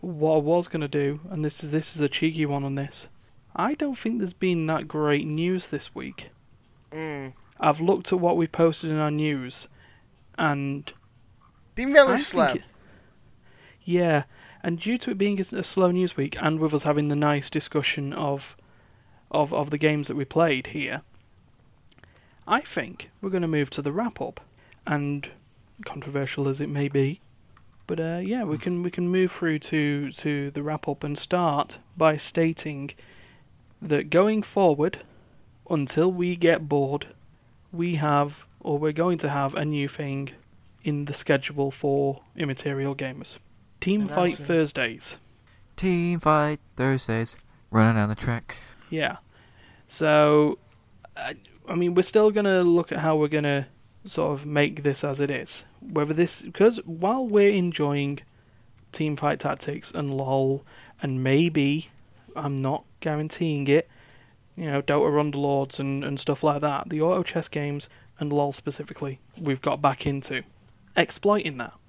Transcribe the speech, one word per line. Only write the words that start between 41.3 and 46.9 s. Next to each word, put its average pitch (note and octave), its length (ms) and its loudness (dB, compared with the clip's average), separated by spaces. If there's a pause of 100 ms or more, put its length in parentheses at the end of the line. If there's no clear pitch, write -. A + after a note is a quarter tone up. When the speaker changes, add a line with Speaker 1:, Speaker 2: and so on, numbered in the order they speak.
Speaker 1:
for C#3 500 0 (140)
Immaterial C#3 600 -4
Gamers. C3+ 420 -10 (440)
Team G3+ 260 0
Fight F3+ 280 2
Speaker 2:
Announcing. C#3+ 100 -12
Speaker 1:
Thursdays. C#3+ 720 -2 (580)
Speaker 3:
Team F3 440 0
Fight D3+ 400 2 (160)
Thursdays. B2+ 600 0 (340)